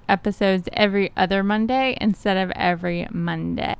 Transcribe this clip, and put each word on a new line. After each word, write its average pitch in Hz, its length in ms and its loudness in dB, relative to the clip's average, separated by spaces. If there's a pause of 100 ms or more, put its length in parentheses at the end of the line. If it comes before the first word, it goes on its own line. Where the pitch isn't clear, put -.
episodes 196 640 0
every 202 420 2
other 196 280 2
Monday 226 580 0
instead 202 340 0
of 185 220 0
every 175 520 0
Monday. 170 720 -4